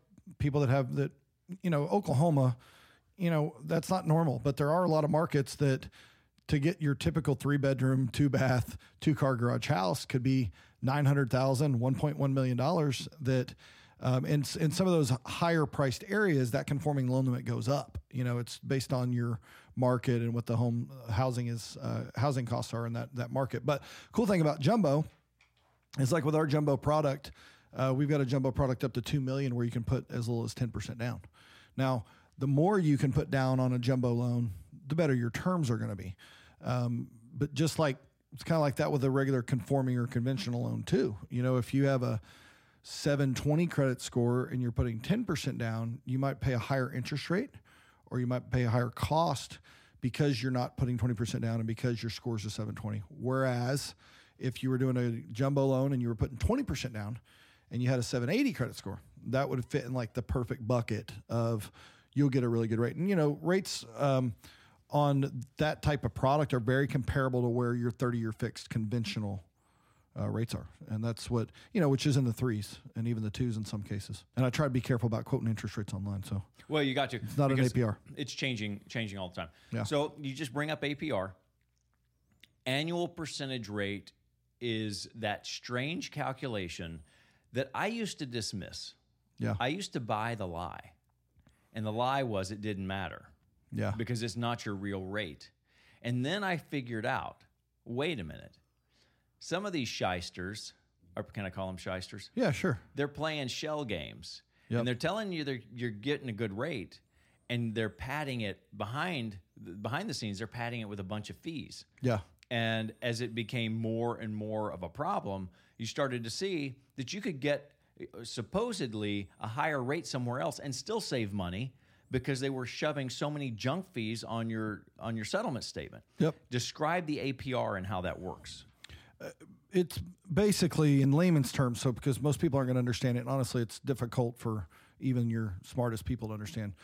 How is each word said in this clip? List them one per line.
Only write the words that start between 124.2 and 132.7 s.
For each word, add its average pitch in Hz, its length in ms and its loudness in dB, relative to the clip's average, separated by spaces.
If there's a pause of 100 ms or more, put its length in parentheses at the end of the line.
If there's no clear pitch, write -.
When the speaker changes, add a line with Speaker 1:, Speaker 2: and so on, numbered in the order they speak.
Speaker 2:
on 113 260 -4
your, 110 360 -4 (160)
on 113 160 -4
your 107 80 -4
settlement 190 400 -2
statement. - 400 -12 (140)
Speaker 1:
Yep. 156 180 2 (140)
Speaker 2:
Describe 156 560 0
the 147 120 -2
A 135 140 -2
P 131 200 -6
R 113 240 0
and 92 80 -4
how 92 180 -2
that 87 180 -4
works. - 440 -12 (560)
Speaker 1:
Uh, 135 100 -10 (420)
it's 180 260 0 (340)
basically 151 680 4
in 135 100 6
layman's 156 400 6
terms, 120 280 2
so 131 120 2
because 120 280 0
most 143 200 2
people 143 180 2
aren't 127 100 2
gonna 127 100 2